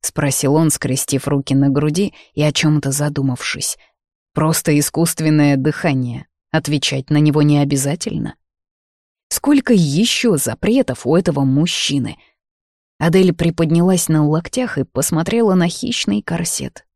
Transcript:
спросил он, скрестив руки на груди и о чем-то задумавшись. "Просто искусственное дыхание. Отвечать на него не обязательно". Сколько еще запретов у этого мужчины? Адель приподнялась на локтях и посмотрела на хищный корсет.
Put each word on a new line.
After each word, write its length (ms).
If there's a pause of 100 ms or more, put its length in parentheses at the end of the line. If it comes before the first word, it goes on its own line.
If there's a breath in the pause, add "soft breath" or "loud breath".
спросил 460
он, 160
скрестив 580
руки 260
на 160
груди 420 (220 loud breath)
и 80
о 100
чем-то 380
задумавшись. 880 (560 soft breath)
"Просто 440
искусственное 800
дыхание. 720 (240)
Отвечать 600
на 80
него 240
не 160
обязательно". 760 (960)
Сколько 460
еще 640
запретов 680
у 80
этого 300
мужчины? 720 (840 soft breath)
Адель 360
приподнялась 760
на 180
локтях 520
и 60
посмотрела 720
на 140
хищный 540
корсет. 720